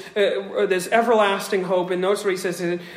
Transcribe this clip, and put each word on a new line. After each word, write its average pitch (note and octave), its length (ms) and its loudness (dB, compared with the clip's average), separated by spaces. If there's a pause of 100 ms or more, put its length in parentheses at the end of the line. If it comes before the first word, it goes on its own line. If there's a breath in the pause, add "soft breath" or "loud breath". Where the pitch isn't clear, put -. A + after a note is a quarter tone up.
(160 loud breath)
uh, G3 520 0
this F#3 240 0
everlasting G#3+ 720 2
hope. F3+ 260 0
And F3+ 120 -2
notice G3+ 220 0
what G3+ 80 0
he F#3 60 -2
says, F3 420 -4 (180 loud breath)